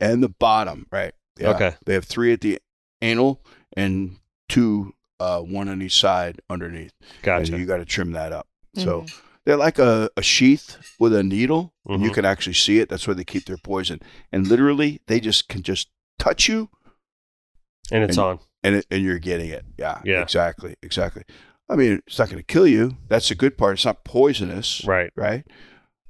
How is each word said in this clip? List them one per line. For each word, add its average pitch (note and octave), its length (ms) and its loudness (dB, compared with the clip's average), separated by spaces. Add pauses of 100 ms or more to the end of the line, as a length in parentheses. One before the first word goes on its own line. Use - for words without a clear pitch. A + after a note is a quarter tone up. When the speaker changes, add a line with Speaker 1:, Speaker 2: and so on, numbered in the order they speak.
Speaker 1:
and A#2 220 2
the B2+ 60 2
bottom, G2+ 640 0
right? F#2 200 -6 (260)
Yeah. - 120 0
Speaker 2:
Okay. F#2 240 0 (100)
Speaker 1:
They G2 100 0
have F#2 100 0
three A#2+ 280 2
at A2+ 80 0
the G2+ 180 -2 (440)
anal A#2+ 400 0 (340)
and F#2+ 400 -2 (320)
two, G#2 460 2 (240)
uh, F2+ 220 -2
one G2 280 -8
on F#2+ 140 -6
each F#2 160 -2
side F2+ 500 0
underneath. E2+ 440 -10 (300)
Speaker 2:
Gotcha. E2 300 0
Speaker 1:
And F2+ 80 -4
you F2+ 60 -6
gotta F2+ 180 -2
trim E2+ 280 -4
that D#2+ 200 -8
up. D#2 140 -12 (280)
So F3+ 280 -4
Speaker 3:
Mm-hmm. D#3+ 160 -18 (260)
Speaker 1:
they're D3 120 4
like D3+ 220 2
a, A2+ 380 2
a G#2 60 -4
sheath - 540 4 (220)
with A2+ 160 4
a G2+ 80 4
needle, C3 520 0 (120)
and G2 160 -2
you G#2+ 60 2
Speaker 2:
Mm-hmm. G#2 60 -4
Speaker 1:
can G#2+ 100 0
actually F#2+ 300 0
see G#2 240 4
it. A2+ 100 0
That's - 180 -8
where G#2 80 0
they F#2 100 -8
keep F#2 220 -8
their F#2 120 -10
poison. F#2 420 -6 (320)
And F#2+ 140 0
literally, C#3+ 640 2
they A2+ 120 2
just - 280 -2
can G2 140 -10
just F#2+ 260 -4 (300)
touch - 300 2
you, A3 200 -2 (1200)
Speaker 2:
And A2 140 2
it's F#2+ 120 -2
Speaker 1:
and G2 100 0
Speaker 2:
on. F2+ 120 -4 (240)
Speaker 1:
and G2 140 2
it, G2 140 -2
and G2 120 0
you're F#2 160 -2
getting E2+ 320 -6
it. D2 140 -12 (140)
Yeah, D#2 260 -8
Speaker 2:
Yeah. F#2 180 0
Speaker 1:
exactly, E2+ 600 -4
exactly. F#2 400 -6 (460)
I - 80 -2
mean, A#2 300 2
it's - 120 -14
not A2+ 120 2
gonna F2 120 -12
kill - 240 4
you. B2+ 300 4 (120)
That's A2+ 220 2
the A2 40 -2
good C3 240 0
part. G2+ 160 2
It's - 120 -2
not - 180 -4
poisonous. A2 800 0
Speaker 2:
Right. F#2 320 0
Speaker 1:
Right? A2 280 -4 (640)